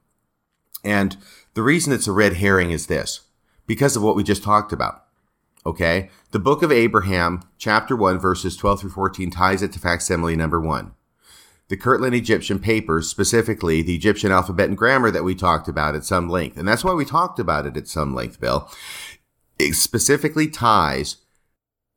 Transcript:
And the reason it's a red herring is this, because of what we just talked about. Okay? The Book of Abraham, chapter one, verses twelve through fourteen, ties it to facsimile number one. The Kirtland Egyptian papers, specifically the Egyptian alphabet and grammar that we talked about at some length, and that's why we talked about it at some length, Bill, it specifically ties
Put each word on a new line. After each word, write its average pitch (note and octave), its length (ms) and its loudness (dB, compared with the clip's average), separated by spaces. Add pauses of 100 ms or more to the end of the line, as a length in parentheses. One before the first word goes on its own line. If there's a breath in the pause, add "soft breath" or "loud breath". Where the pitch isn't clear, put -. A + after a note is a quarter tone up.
(840)
And G2 320 0 (380 loud breath)
the A#2 80 -2
reason C#3+ 300 2
it's A2 160 -2
a G#2 40 0
red G2 220 4
herring F#2 360 2
is D#2+ 160 -4
this, - 340 -4 (460)
because C#3 300 2
of G#2 60 -2
what F#2+ 140 4
we G#2 60 2
just G2+ 200 0
talked G#2 300 2
about. A#1 320 -4 (600)
Okay? E2+ 460 0 (200 soft breath)
The - 80 -2
Book C#3 240 2
of D#3 100 4
Abraham, F#2+ 680 2 (160)
chapter A2 360 0
one, F#2+ 240 2
verses F2+ 380 -2
twelve G2+ 240 0
through G2 100 -10
fourteen, F#2+ 400 -4
ties F#2 320 2
it G2+ 100 -4
to - 60 -12
facsimile E2+ 560 -2
number D#2+ 260 0
one. C#2+ 320 -4 (760 soft breath)
The G2 80 -4
Kirtland B2 380 -2
Egyptian G2+ 440 -2
papers, F#2+ 500 -2
specifically F#2 720 0
the F2 140 -2
Egyptian G2+ 380 0
alphabet F#2 360 2
and G2 80 -4
grammar A#2+ 340 2
that E2 140 -2
we F#2 100 -2
talked F2 340 0
about D2+ 260 -2
at D2+ 100 -6
some F2 240 0
length, E2+ 280 -4
and D#2+ 100 -6
that's A2 180 2
why F#3 100 0
we D#3+ 100 -2
talked E3+ 340 -2
about D#2+ 260 -2
it C#2+ 120 -10
at D2 100 -8
some C#2+ 280 -4
length, A#1+ 260 -8
Bill, A#1+ 280 -2 (880 loud breath)
it D2 160 2
specifically D3+ 720 0
ties F#2+ 720 2 (800)